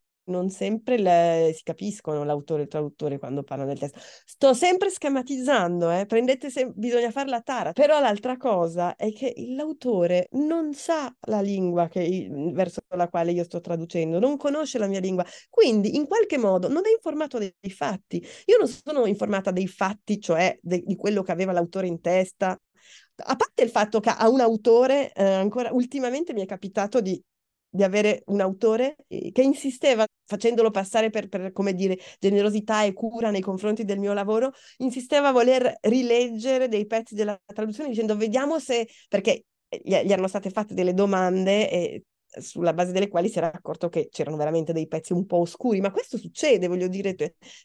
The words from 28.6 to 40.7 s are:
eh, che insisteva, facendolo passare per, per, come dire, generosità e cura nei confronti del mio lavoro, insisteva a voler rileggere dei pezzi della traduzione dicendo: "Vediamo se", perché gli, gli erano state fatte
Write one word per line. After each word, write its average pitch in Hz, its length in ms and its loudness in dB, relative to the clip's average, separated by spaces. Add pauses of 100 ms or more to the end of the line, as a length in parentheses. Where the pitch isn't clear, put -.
eh, - 240 -10
che 247 120 2
insisteva, 269 600 2 (200)
facendolo 220 460 2
passare 214 380 0
per, 208 200 -4
per, 190 220 -6
come 196 220 -2
dire, 185 240 -2 (220)
generosità 208 640 2
e 196 100 0
cura 226 380 -4
nei 196 100 -2
confronti 208 440 -4
del 196 140 -4
mio 202 140 -2
lavoro, 220 380 0 (260)
insisteva 262 520 0
a - 20 4
voler 254 500 4
rileggere 247 840 2
dei 214 180 0
pezzi 226 300 -4
della 208 300 -2
traduzione 220 440 -6
dicendo: 214 280 0
"Vediamo 262 420 0
se", 233 280 -2 (200)
perché 202 380 0 (240)
gli, - 260 -2
gli 160 160 2
erano 190 160 2
state 190 220 -6
fatte 208 240 -6